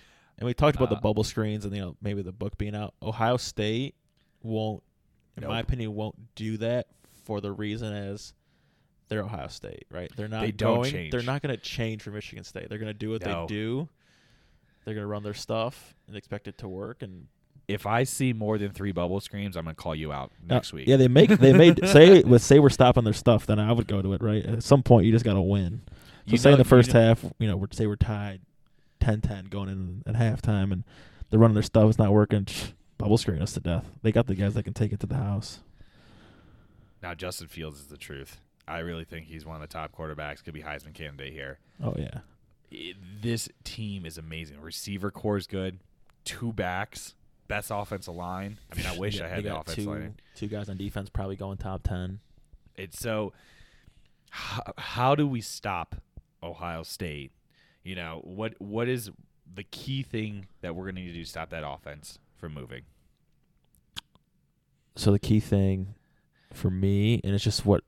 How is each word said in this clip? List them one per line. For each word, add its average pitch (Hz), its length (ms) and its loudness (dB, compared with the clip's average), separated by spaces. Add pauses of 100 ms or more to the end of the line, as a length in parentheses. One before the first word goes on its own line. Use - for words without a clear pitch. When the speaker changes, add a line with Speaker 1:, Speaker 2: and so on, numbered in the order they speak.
(380)
Speaker 1:
And 117 80 -4
we 123 80 -2
talked 143 220 2
about 127 140 2
Speaker 2:
Uh, 110 40 0
Speaker 1:
the - 60 -6
bubble 107 240 0
screens 107 400 -6
and, 101 100 -8
you 101 60 -6
know, 87 200 -12
maybe 101 220 -6
the 90 80 -12
book 101 260 -10
being 104 160 -8
out. 104 300 -10
Ohio 113 340 -2
State 113 560 -4 (480)
won't, 110 400 -6 (560)
in - 100 -14
my 110 120 -6
Speaker 2:
Nope. 113 80 -6
Speaker 1:
opinion, 113 260 -4
won't 107 400 -12
do 110 240 -6
that 117 300 -4 (380)
for 104 160 -6
the 101 100 -6
reason 107 420 -8
as 101 400 -12 (760)
they're 107 120 -4
Ohio 92 280 -10
State, - 420 -16
right? 87 240 -12
They're 104 140 -10
not 110 120 -8
Speaker 2:
They 110 100 -2
don't 113 260 0
Speaker 1:
going, 127 140 -2
Speaker 2:
change. 87 200 -8
Speaker 1:
they're 123 100 -4
not 131 220 -6
gonna 135 140 -6
change 110 440 -8
for - 80 -16
Michigan 104 340 -14
State. - 260 -14
They're 107 100 -12
gonna 107 160 -10
do 107 160 -8
what 110 120 -6
Speaker 2:
No. 87 220 -6
Speaker 1:
they 92 80 -8
do. 117 360 -6 (960)
They're 110 100 -8
gonna 104 120 -8
run 104 160 -8
their 104 120 -8
stuff - 580 -6 (140)
and 104 80 -20
expect 104 320 -12
it 101 120 -16
to 110 80 -14
work. 101 360 -12
And 92 240 -18 (400)
Speaker 2:
If 101 180 -6
I 113 200 2
see 131 280 -2
more 110 240 -2
than 101 140 -4
three 98 220 -6
bubble 87 260 -2
screens, 101 360 -10
I'm 82 100 -8
gonna 80 100 -10
call 85 180 -8
you 78 180 -6
out 67 200 -8 (100)
Speaker 1:
Now, 85 140 -2
Speaker 2:
next - 180 -4
week. 67 140 -6
Speaker 1:
yeah, 135 80 6
they 131 140 8
make, 135 200 8
they 147 240 10
made, 170 260 10
Speaker 2:
<laughs> - 80 0
Speaker 1:
say, 170 360 12
with, 123 180 10
say - 180 8
we're 143 100 8
stopping 123 340 6
their 107 100 2
stuff, 110 320 4
then 107 140 2
I 107 140 2
would 117 140 0
go 101 140 -2
to 95 120 -2
it, 98 100 -4
right? 107 200 0
At 117 200 -4
some - 180 6
point, 117 240 8
you 113 60 6
just 110 140 4
gotta 98 160 2
win. 95 400 0 (440)
So 104 60 -8
Speaker 2:
You 117 60 6
Speaker 1:
say 120 140 8
in - 20 12
Speaker 2:
know, 143 100 10
Speaker 1:
the - 60 6
first 123 180 10
Speaker 2:
you - 80 2
know 120 60 10
Speaker 1:
half, 113 240 4 (120)
you 113 100 0
know, 104 100 -2
we're, 98 140 -4
say - 140 -2
we're 104 120 -2
tied 101 440 -4 (580)
ten 110 220 -2
ten 98 240 -6
going 98 240 -8
in 95 380 -8
at 110 80 -6
halftime, 107 560 -2
and 92 120 -4 (460)
they're 110 100 4
running 113 140 8
their 104 80 2
stuff. 107 280 4
It's 110 100 2
not 104 120 4
working. 104 340 4
Psh, - 260 -10 (260)
bubble 104 220 2
screen 80 220 -4
us - 120 -4
to - 60 -8
death. 85 260 -4 (160)
They 110 100 0
got 117 160 2
the 98 80 -4
guys 101 200 -2
that 101 80 -2
can 101 100 -10
take 107 180 -2
it 104 100 -6
to - 60 -6
the - 100 -6
house. 101 420 -6 (1400)
Speaker 2:
Now, 87 100 -10
Justin 87 340 -12
Fields 76 320 -12
is 71 80 -20
the 73 100 -20
truth. - 420 -18 (280)
I 85 120 -8
really 82 260 -10
think 80 220 -16
he's 80 180 -18
one 80 100 -16
of 78 60 -16
the 76 60 -16
top 78 280 -14
quarterbacks, 76 480 -12
could 85 100 -16
be 76 100 -16
Heisman 76 300 -14
candidate 69 400 -16
here. 67 260 -16 (240)
Speaker 1:
Oh, 123 140 -6
yeah. - 220 -10 (520)
Speaker 2:
It, 90 260 -16 (240)
this 117 280 -6 (140)
team 101 420 -10
is 80 120 -14
amazing. 80 440 -14
Receiver 98 480 -8
core 104 280 -4
is 92 100 -8
good. 95 320 -8 (440)
Two - 300 -8
backs, 95 600 -8 (340)
best 104 240 -8
offensive 101 420 -8
line. 92 420 -10 (140)
I - 40 -16
mean, 98 100 -6
I 92 120 -8
wish 101 200 -6
Speaker 1:
Yeah, - 80 -8
Speaker 2:
I - 20 -10
Speaker 1:
they 90 80 -10
Speaker 2:
had 101 80 -6
the 101 60 -8
Speaker 1:
got 80 180 -8
Speaker 2:
offensive 85 160 -8
Speaker 1:
two, 104 60 -6
Speaker 2:
line. 78 260 -10 (200)
Speaker 1:
two 107 120 -10
guys 101 220 -10
on 98 80 -10
defense 98 320 -8
probably 98 260 -8
going 98 220 -10
top 95 260 -10
ten. 92 380 -6 (560)
Speaker 2:
It's 95 200 -16
so, 107 360 -6 (1000)
h-, - 280 -10 (160)
how 131 380 0
do 147 120 2
we 123 140 -4
stop 92 540 -10 (460)
Ohio 85 420 -12
State? 73 500 -12 (500)
You 92 120 -12
know, 82 280 -12
what, 107 380 -10
what 107 260 -6
is 120 240 -6 (420)
the 185 100 -14
key 135 400 -10
thing 107 420 -10 (160)
that 85 140 -10
we're 92 100 -12
gonna 92 160 -10
need 92 60 -12
to 85 60 -14
do 85 120 -12
to - 40 -16
stop 80 200 -12
that 82 180 -12
offense 71 520 -18 (180)
from 80 160 -14
moving? 64 300 -16 (2000)
Speaker 1:
So - 160 2
the 101 80 2
key 107 200 2
thing 98 560 -2 (580)
for - 160 -4
me, 101 540 0
and 98 100 -2
it's 101 100 -2
just - 220 -2
what 101 220 4